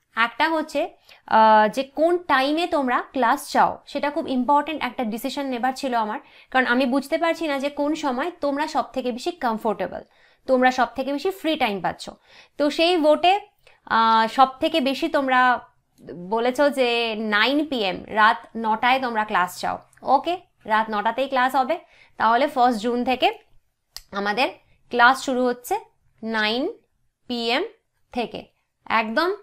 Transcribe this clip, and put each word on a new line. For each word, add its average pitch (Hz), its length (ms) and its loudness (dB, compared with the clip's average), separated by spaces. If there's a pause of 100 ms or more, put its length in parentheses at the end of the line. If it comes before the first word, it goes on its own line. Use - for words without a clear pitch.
(160)
একটা 233 320 0
হচ্ছে, 311 400 -2 (380)
আহ, 214 420 6
যে 262 140 -4
কোন 320 360 0
টাইমে 302 480 0
তোমরা 285 360 0 (100)
ক্লাস 247 400 0
চাও, 208 340 2
সেটা 285 240 -4
খুব 302 180 -6
ইম্পর্টেন্ট 285 540 0
একটা 247 220 -6
ডিসিশন 254 420 -6
নেবার 254 260 -2
ছিল 254 220 -6
আমার, 226 260 -4 (300)
কারণ 254 160 2
আমি 247 200 2
বুঝতে 277 320 0
পারছি 330 280 -2
না 277 120 -2
যে 277 120 -4
কোন 294 240 -2
সময় 294 360 -4 (100)
তোমরা 285 260 -2
সব 254 260 -2
থেকে 254 200 -4
বেশি 247 180 -6
কমফোর্টেবল, 220 680 -4 (460)
তোমরা 254 240 4
সব 254 260 0
থেকে 269 160 -4
বেশি 285 180 -4
ফ্রি 320 260 -2
টাইম 214 240 -2
পাচ্ছ। 170 300 -8 (480)
তো 285 120 2
সেই 330 260 2
ভোটে, 311 440 4 (460)
আহ, 226 420 2
সব 262 200 4 (120)
থেকে 320 200 0
বেশি 269 280 -2
তোমরা 254 520 2 (680)
বলেছো 254 420 0
যে 233 480 0
নাইন 226 480 0
পি 247 180 -4
এম, 180 240 -4
রাত 214 300 4 (180)
নটায় 226 460 0
তোমরা 226 220 -2
ক্লাস 185 360 -2
চাও। 180 180 -4 (240)
ওকে, 330 380 0 (240)
রাত 220 260 0
নটাতেই 220 380 -2
ক্লাস 262 280 0
হবে। 269 220 0 (380)
তাহলে 233 300 2
ফার্স্ট 247 340 2
জুন 240 240 -2
থেকে 262 280 2 (800)
আমাদের 208 380 -2 (400)
ক্লাস 240 360 4
শুরু 254 220 0
হচ্ছে 247 320 -4 (440)
নাইন 226 500 -2 (560)
পি 233 220 -4
এম 294 140 0 (480)
থেকে। - 320 -8 (420)
একদম 233 560 0